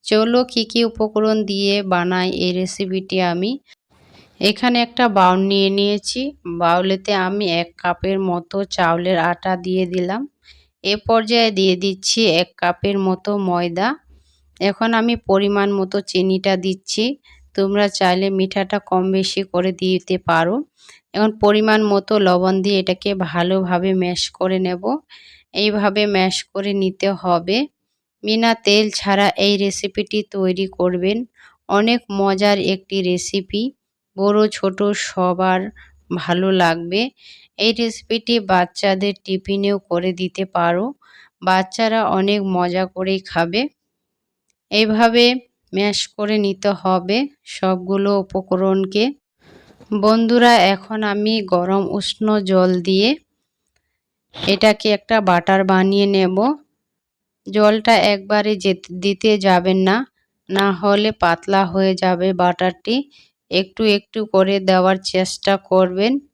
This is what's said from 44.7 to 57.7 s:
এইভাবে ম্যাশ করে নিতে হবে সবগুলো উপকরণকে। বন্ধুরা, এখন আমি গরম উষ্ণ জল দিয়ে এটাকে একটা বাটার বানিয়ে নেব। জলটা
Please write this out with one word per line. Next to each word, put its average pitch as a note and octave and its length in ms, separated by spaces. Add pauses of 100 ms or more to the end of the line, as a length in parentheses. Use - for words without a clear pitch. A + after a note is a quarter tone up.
এইভাবে A3+ 540 (480)
ম্যাশ G3+ 340
করে G#3 300
নিতে G3+ 320 (100)
হবে F#3 380 (280)
সবগুলো F#3+ 640 (100)
উপকরণকে। F#3+ 840 (880)
বন্ধুরা, A3+ 600 (140)
এখন G3 360
আমি G#3 300 (120)
গরম F#3 460
উষ্ণ G#3 360 (120)
জল F#3 320 (100)
দিয়ে F#3+ 280 (1300)
এটাকে G#3+ 540
একটা G#3 320
বাটার F#3+ 420
বানিয়ে F#3+ 440
নেব। F#3 300 (1120)
জলটা G#3+ 560